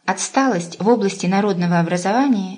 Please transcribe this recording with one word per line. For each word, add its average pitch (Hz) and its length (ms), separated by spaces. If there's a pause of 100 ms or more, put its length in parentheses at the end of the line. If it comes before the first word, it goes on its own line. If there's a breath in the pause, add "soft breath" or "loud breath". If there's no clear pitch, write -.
отсталость 190 720
в 190 100
области 196 380
народного 180 520
образования 190 760